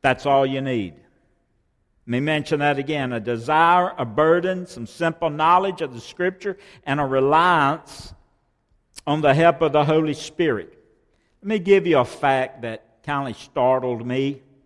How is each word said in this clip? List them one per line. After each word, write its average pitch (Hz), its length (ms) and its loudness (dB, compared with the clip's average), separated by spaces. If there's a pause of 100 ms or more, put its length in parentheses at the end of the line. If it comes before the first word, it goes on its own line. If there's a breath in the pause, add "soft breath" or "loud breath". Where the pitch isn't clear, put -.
That's 131 240 -2
all 139 180 4
you 135 160 -4
need. 113 360 -6 (1080)
Let 117 40 -12
me 123 100 -2
mention 151 400 -2
that 143 180 0
again. 135 360 -6
A 117 40 -4
desire, 156 760 0
a 131 80 -4
burden, 170 640 0
some 117 200 -14
simple 165 440 -4
knowledge 175 500 2
of 139 140 -8
the 117 60 -12
Scripture, 185 580 -6 (260 loud breath)
and 139 160 -2
a 143 60 0
reliance 147 1040 2 (920)
on 151 160 -2
the 139 100 4
help 165 300 4
of 151 100 0
the 147 140 2
Holy 156 260 2
Spirit. 127 680 -4 (600)
Let 196 80 -12
me 220 100 -2
give 185 280 4
you 156 120 4
a 123 60 4
fact 131 560 -2
that 113 420 -12
kind 139 260 -4
of 110 100 -10
startled 127 680 -2
me. 135 360 -4 (240)